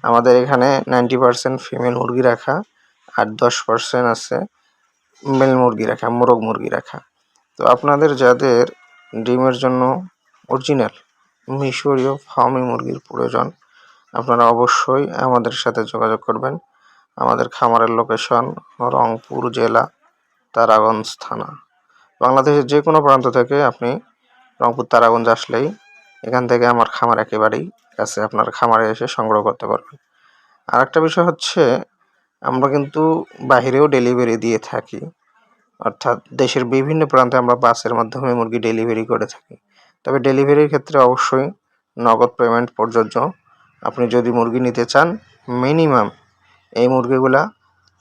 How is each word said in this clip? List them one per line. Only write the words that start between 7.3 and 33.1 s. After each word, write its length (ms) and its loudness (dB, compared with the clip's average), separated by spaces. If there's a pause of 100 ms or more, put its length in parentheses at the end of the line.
তো 60 -6 (120)
আপনাদের 420 2
যাদের 480 4 (480)
ডিমের 500 0
জন্য 200 0 (680)
অরিজিনাল 460 -2 (540)
মিশরীয় 640 -2 (140)
ফার্মি 360 0
মুরগির 460 -6
প্রয়োজন, 380 -4 (680)
আপনারা 300 0 (100)
অবশ্যই 500 0 (220)
আমাদের 360 0
সাথে 220 -4
যোগাযোগ 440 -4
করবেন। 260 -4 (600)
আমাদের 320 -2
খামারের 420 0
লোকেশন 540 -2 (360)
রংপুর 640 -2 (100)
জেলা, 320 0 (720)
তারাগঞ্জ 520 2 (140)
থানা। 280 -10 (720)
বাংলাদেশের 460 4
যে 200 2
কোনো 180 4
প্রান্ত 240 4
থেকে 340 0
আপনি 280 -2 (680)
রংপুর, 240 -2
তারাগঞ্জ 440 4
আসলেই 380 -2 (580)
এখান 220 -2
থেকে 200 2
আমার 300 4
খামার 220 2
একেবারেই 460 -2 (320)
কাছে, 260 -6
আপনার 280 -2
খামারে 400 2
এসে 180 -6
সংগ্রহ 340 -2
করতে 240 -2
পারবেন। 300 -6 (720)
আর 120 2
একটা 200 0
বিষয় 240 0
হচ্ছে, 380 -2 (800)
আমরা 260 0
কিন্তু 340 -2 (380)